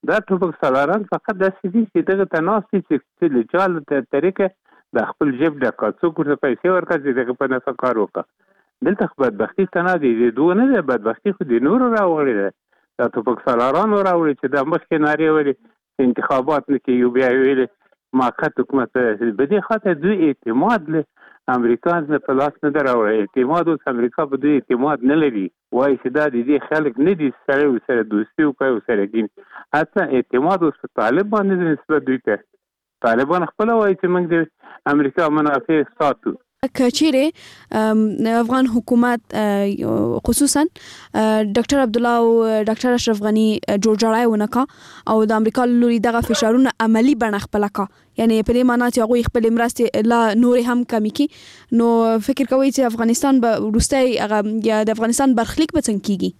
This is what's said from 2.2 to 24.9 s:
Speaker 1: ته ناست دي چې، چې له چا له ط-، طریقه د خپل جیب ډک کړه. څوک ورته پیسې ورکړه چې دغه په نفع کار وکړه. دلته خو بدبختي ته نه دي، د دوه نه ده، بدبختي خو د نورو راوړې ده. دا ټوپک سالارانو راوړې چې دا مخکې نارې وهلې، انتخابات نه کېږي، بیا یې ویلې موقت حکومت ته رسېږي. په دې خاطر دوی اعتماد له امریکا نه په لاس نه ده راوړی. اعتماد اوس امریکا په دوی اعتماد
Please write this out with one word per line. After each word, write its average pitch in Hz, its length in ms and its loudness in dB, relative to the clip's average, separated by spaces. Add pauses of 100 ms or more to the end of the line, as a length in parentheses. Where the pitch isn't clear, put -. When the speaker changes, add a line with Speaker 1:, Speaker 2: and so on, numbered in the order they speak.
Speaker 1:
ته 165 140 -2
ناست 208 300 -2
دي 190 100 2
چې، 156 100 -2 (220)
چې 175 160 -2
له 120 80 2 (100)
چا 185 220 2
له 160 160 -6
ط-، 139 260 -2
طریقه 185 320 0 (500)
د 110 120 0
خپل 143 320 -2
جیب 151 180 0
ډک 123 220 0
کړه. 107 180 -2
څوک 165 220 -2
ورته 143 240 -2
پیسې 131 300 -2
ورکړه 170 280 -2
چې 139 160 -2
دغه 123 220 -2
په 131 100 -2
نفع 127 220 -4 (100)
کار 120 160 0
وکړه. 92 240 -4 (640)
دلته 196 240 0
خو - 140 -4
بدبختي 113 500 -2
ته 175 140 0
نه 185 40 0 (120)
دي، 120 60 2 (100)
د 120 180 2
دوه 175 220 2
نه 254 100 2
ده، 220 180 2
بدبختي 117 460 -2
خو 165 160 -6
د 117 160 2
نورو 240 300 2
راوړې 156 420 0
ده. 98 100 -2 (500)
دا 120 140 0
ټوپک 117 320 -4
سالارانو 151 640 0
راوړې 170 320 2
چې 139 160 -6
دا 143 60 2 (120)
مخکې 156 320 -2
نارې 151 300 0
وهلې، 143 200 0 (520)
انتخابات 135 640 0
نه 139 160 0
کېږي، 123 300 2
بیا 131 160 2
یې 131 120 2
ویلې 131 240 2 (540)
موقت 139 380 -2
حکومت 127 340 -2
ته 127 140 0
رسېږي. 110 320 -2
په 139 120 2
دې 208 80 2 (100)
خاطر 214 240 -2 (100)
دوی 202 120 0 (120)
اعتماد 147 680 -2
له 151 80 -2 (500)
امریکا 120 460 0
نه 147 260 -4
په 139 140 -2
لاس 143 140 0 (100)
نه 147 120 0
ده 151 120 0
راوړی. 110 340 2
اعتماد 151 500 -2
اوس 151 220 -4
امریکا 123 400 -2
په 131 100 -4
دوی 147 160 2
اعتماد 127 520 0